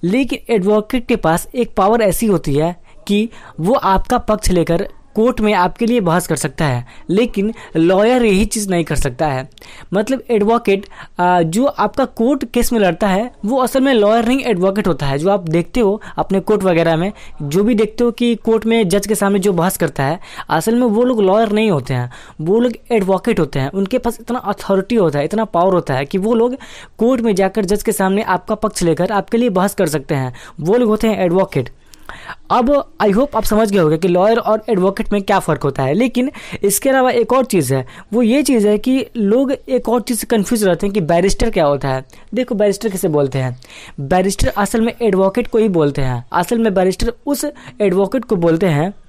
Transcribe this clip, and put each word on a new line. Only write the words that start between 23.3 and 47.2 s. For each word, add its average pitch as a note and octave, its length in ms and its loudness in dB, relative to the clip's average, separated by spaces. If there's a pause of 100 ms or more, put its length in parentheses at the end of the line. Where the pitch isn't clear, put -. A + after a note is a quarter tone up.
होते D3 200 -2
हैं। C3+ 120 -2
उनके G3 260 -2
पास A#3+ 240 -4
इतना A#3+ 180 -6
अथॉरिटी G3 560 -2
होता D#3+ 240 2
है, C#3+ 60 0
इतना G#3 200 -2
पावर F#3 280 2
होता E3 200 0
है C3 120 -2
कि G3 120 -4
वो A3 180 0
लोग A#3+ 200 0 (420)
कोर्ट A#3+ 240 2
में A3+ 140 2
जाकर F#3+ 300 0
जज G3+ 180 -2
के A3+ 80 0
सामने G3 320 0
आपका F#3 320 -2
पक्ष - 280 -4
लेकर E3+ 280 0
आपके G3+ 260 -2
लिए A#3+ 120 2
बहस F#3 260 0
कर F#3 120 0
सकते C#3+ 280 -4
हैं, C3 180 -4 (260)
वो F3 180 0
लोग B3 120 2
होते G#3+ 180 2
हैं G3+ 180 0
एडवोकेट। F3 440 0 (840)
अब A#3+ 180 2 (320)
I G#3+ 60 4
hope A3+ 280 0
आप G#3+ 80 -2
समझ G#3+ 280 2
गए G3 80 2
होंगे D#3+ 180 2
कि F3 100 -2
लॉयर F#3 300 2
और A3 320 -2
एडवोकेट G3 440 0
में G3+ 80 0
क्या G3 180 0
फ़र्क D#3+ 240 -2
होता C#3 200 -2
है, C3+ 100 0
लेकिन B3 380 0 (320)
इसके G3+ 260 0
अलावा B3+ 220 2
एक A#3 220 0
और B3+ 120 2
चीज़ C#3+ 280 0
है, C3 120 -2 (280)
वो A#3 80 2
ये B3 220 2
चीज़ A#3 240 2
है G#3 100 2
कि B3+ 280 0 (100)
लोग A#3+ 360 2
एक - 380 -4
और A#3 120 0
चीज़ A#3 180 -4
से - 80 -10
कन्फ्यूज G#3+ 360 0
रहते F#3 240 0
हैं G3 60 -4
कि G#3 80 0
बैरिस्टर F3 480 2
क्या F3 160 2
होता C#3+ 240 0
है। C3 140 -2 (300)
देखो, B3 220 -2
बैरिस्टर G3+ 340 0
किसे F#3+ 180 -4
बोलते C#3+ 320 2
हैं? B2+ 200 -4 (400)
बैरिस्टर F#3 480 0
असल G#3 340 0
में A3+ 200 0
एडवोकेट G3 460 2
को - 100 -2
ही A3 120 4
बोलते D3 320 0
हैं। B2 300 -2
असल F3+ 280 0
में A3 140 2
बैरिस्टर F#3+ 400 0 (120)